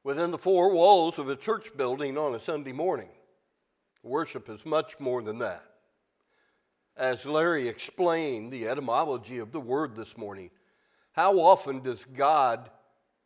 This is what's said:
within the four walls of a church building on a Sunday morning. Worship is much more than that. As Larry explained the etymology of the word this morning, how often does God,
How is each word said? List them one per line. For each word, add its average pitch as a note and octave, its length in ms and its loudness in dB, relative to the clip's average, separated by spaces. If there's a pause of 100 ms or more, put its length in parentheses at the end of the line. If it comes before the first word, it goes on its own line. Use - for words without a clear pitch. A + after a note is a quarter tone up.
within D#3 280 -2
the E3 80 -6
four F#3 340 4
walls E3+ 460 6
of C#3 100 -6
a C3+ 80 -4
church G#3+ 400 -6
building C3+ 420 -2
on D3 160 -2
a A#2 60 -8
Sunday D3 320 -8
morning. C3+ 360 -4 (920)
Worship C3 460 -6
is G#2+ 180 -16
much D3+ 320 -2
more B2 240 -4
than G#2+ 160 -8
that. G2 240 -6 (1300)
As B2+ 280 -2
Larry D3+ 440 0
explained C#3 840 -2
the A#2 160 -8
etymology B2+ 680 -4
of A2+ 140 -10
the D3+ 80 -8
word C3 340 -4
this G#2+ 220 -14
morning, G2+ 340 -14 (640)
how F#3+ 260 4
often D#3 420 6
does B2+ 240 -8
God, C3 640 2 (560)